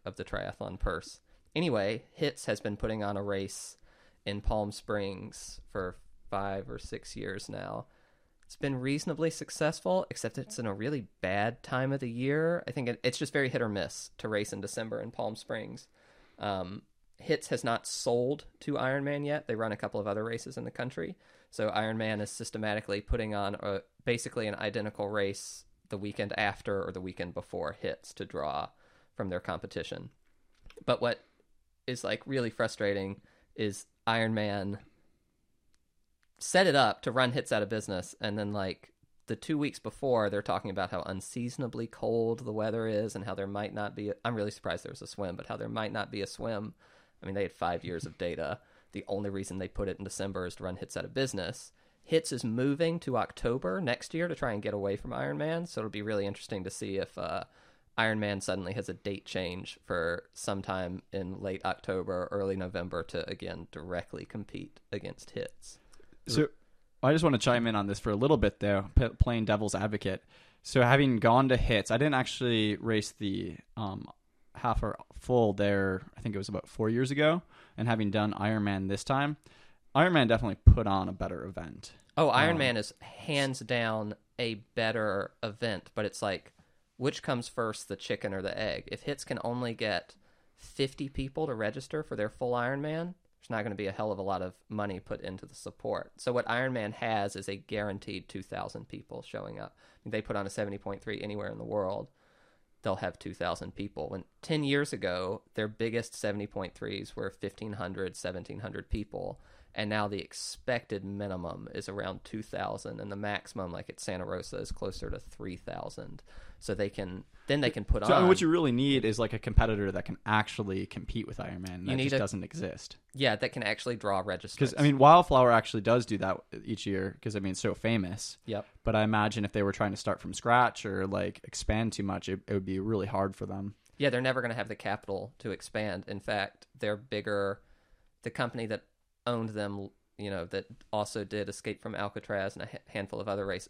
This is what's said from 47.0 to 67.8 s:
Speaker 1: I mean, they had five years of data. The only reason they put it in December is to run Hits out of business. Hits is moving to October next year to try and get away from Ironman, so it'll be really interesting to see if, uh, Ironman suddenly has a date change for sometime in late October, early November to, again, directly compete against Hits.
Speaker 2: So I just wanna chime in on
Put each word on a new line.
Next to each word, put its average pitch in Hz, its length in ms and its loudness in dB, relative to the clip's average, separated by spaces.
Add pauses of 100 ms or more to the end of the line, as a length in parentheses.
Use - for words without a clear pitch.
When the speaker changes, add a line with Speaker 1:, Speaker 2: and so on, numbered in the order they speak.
Speaker 1:
I - 40 -10
mean, 95 80 -6
they 101 80 0
had 90 100 -2
five 87 320 -2
years 85 200 -6
of - 140 -10
data. 82 400 -4 (340)
The - 160 -8
only 101 220 -2
reason 95 280 -6
they 92 100 -4
put 101 200 -4
it 95 100 -4
in 98 60 -8
December 92 420 -4
is 87 100 -8
to - 80 -10
run 90 120 -6
Hits - 200 -10
out 90 80 -4
of - 100 -10
business. 104 580 -4 (320)
Hits 160 260 2
is 127 140 -4
moving 143 560 0
to 123 160 -2
October 131 640 -2
next 131 340 -2
year 170 140 0
to 160 60 -4
try 127 180 -2
and 104 100 -4
get 101 120 -2
away 98 220 0
from - 140 -8
Ironman, 147 560 -2
so - 140 -6
it'll 110 100 -4
be 104 120 -6
really 101 240 0
interesting 101 380 -6
to 92 60 -6
see 98 280 -4
if, - 200 -4
uh, 85 260 -4 (540)
Ironman 107 440 2
suddenly 92 320 -2
has 98 160 -4
a 90 40 -6
date 101 300 -6
change 90 640 -6
for 85 380 0 (100)
sometime 92 680 -4 (100)
in 95 280 -4
late 95 240 -4
October, 92 640 -2
early 98 240 0
November 90 500 -4
to, 82 240 -6
again, 87 440 -8
directly 87 540 -6
compete 98 520 -10 (140)
against 92 380 -8
Hits. - 480 -10 (500)
Speaker 2:
So 143 200 4 (540)
I 131 100 8
just 160 120 4
wanna 139 140 6
chime 120 280 4
in 113 100 4
on 101 100 2